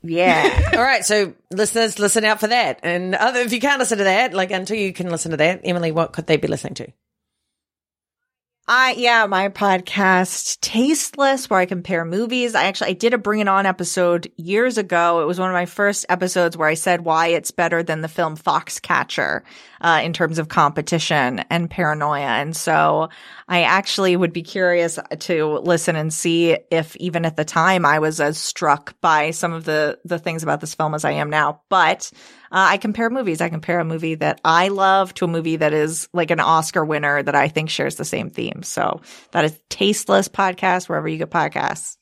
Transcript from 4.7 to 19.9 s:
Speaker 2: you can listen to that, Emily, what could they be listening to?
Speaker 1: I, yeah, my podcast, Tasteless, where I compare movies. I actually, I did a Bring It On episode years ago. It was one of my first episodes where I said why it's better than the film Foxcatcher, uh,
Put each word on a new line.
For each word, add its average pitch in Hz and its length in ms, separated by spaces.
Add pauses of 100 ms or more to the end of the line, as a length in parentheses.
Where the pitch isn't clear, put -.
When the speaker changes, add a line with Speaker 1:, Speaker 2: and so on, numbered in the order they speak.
Speaker 2:
you 196 160
can 180 180
listen 165 220
to 156 60
that, 165 260
Emily, 175 300
what 160 180
could - 160
they 156 80
be 151 140
listening - 240
to? - 140 (1800)
Speaker 1:
I, 254 320
yeah, 240 280
my 196 240
podcast, 190 1120
Tasteless, 269 880
where 190 100
I 180 60
compare 175 400
movies. 226 500
I 147 80
actually, 190 280
I - 20
did 220 200
a 247 40
Bring 208 240
It 202 80
On 196 160
episode 175 720
years 214 400
ago. 170 440
It 151 40
was 175 120
one 185 120
of 185 40
my 175 120
first 202 420
episodes 180 480
where 156 140
I 160 60
said 175 260
why 165 260
it's 170 240
better 170 320
than 165 160
the 156 80
film 160 300
Foxcatcher, - 1040 (400)
uh, 165 200